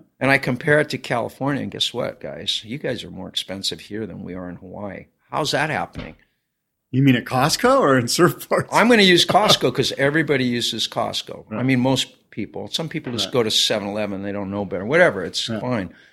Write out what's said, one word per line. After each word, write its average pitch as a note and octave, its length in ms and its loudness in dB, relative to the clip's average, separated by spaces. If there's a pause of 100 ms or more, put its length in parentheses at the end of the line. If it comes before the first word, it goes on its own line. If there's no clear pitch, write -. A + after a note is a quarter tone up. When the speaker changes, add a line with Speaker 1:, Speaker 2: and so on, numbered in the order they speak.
(200)
Speaker 1:
And C3 100 0
I C#3 80 2
compare D3 440 0
it D3 80 -4
to C3 80 -6
California, B2 680 -6
and G2+ 80 -8
guess - 220 0
what, - 260 -6
guys? D2+ 460 -8
You A2+ 120 -8
guys C#3 280 -6
are F2 40 -14
more F2+ 200 -12
expensive F#2 500 -6
here G#2+ 260 -8
than F#2 160 -10
we F#2 120 -10
are F2+ 160 -10
in F2 80 -12
Hawaii. F#2 480 -12 (260)
How's C#3 200 -2
that D3+ 180 0
happening? F2+ 460 -8 (760)
Speaker 2:
You C3 120 4
mean C3+ 120 8
at A2+ 80 -2
Costco D#3 560 2
or C#3+ 180 6
in A#2 100 0
surfboards? - 640 2
Speaker 1:
I'm F#3 200 6
gonna A3+ 140 8
use F3+ 220 6
Costco F3 480 4
'cause B2 240 0
everybody C#3+ 460 2
uses A#2+ 460 -2
Costco. - 600 -6
Speaker 2:
Right. A2 120 -6
Speaker 1:
I - 20 0
mean, C3 160 4
most C3 520 0
people. G2 360 -8
Some E3 220 -6
people C3 240 -8
just A2 140 -2
Speaker 2:
Right. - 60 -8
Speaker 1:
go B2 100 4
to G#2+ 80 -2
seven G#2 360 2
eleven, G2+ 360 -4
they G2+ 100 -6
don't G2 180 -6
know G2+ 140 -4
better. F#2+ 200 -6
Whatever, C3+ 380 2
it's - 240 -6
Speaker 2:
Yeah. A2 140 -6
Speaker 1:
fine. A2 300 -4 (220)